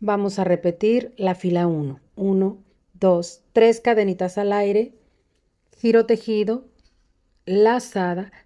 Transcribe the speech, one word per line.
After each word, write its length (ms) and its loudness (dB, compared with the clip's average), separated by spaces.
Vamos 400 -2
a 40 -2
repetir 720 0
la 200 -2
fila 320 -2
uno. 320 -4
Uno, 420 -2
dos, 600 -2
tres 280 4
cadenitas 560 0
al 160 -2
aire. 440 -2
Giro 300 2
tejido, 600 -2
lazada. 840 0